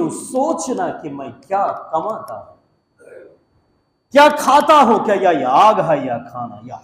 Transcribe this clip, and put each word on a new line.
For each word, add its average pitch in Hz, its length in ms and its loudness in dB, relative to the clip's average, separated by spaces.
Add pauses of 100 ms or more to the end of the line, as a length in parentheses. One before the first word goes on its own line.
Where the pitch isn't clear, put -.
ও - 20 -2 (220)
সোচ 277 340 -2 (160)
না 180 80 -4 (120)
কি 160 80 -12 (100)
মাই 135 120 -12 (180)
ক্যা 196 160 -2 (280)
কামাতা 165 540 -6
হুঁ, - 100 -20 (1600)
ক্যা 285 120 6 (180)
খাতা 302 440 4
হুঁ, 220 180 2
ক্যা 208 160 0
ইয়া 156 280 0 (180)
আগ 214 100 2 (100)
হ্যায় 151 180 0
ইয়া 120 120 -4 (120)
খানা, 120 280 -12 (100)
ইয়া 117 160 -16